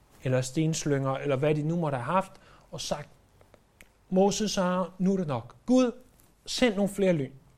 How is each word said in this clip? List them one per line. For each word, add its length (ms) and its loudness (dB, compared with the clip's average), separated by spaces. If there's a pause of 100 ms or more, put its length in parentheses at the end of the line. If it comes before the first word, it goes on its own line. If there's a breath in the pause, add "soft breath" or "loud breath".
(240)
eller 180 0
stenslynger, 680 0
eller 240 -2
hvad 200 2
de 80 -2
nu 120 -2
måtte 220 -2
have 160 -4
haft, 180 0 (400 soft breath)
og 100 -12
sagt, 280 -8 (1000)
"Moses, 480 2
Aaron, 400 -2
nu 160 2
er 40 0
det 100 -4
nok. 280 -6 (100)
Gud, 260 4 (540)
send 300 0
nogle 180 0
flere 200 2
lyn. 180 -2 (260)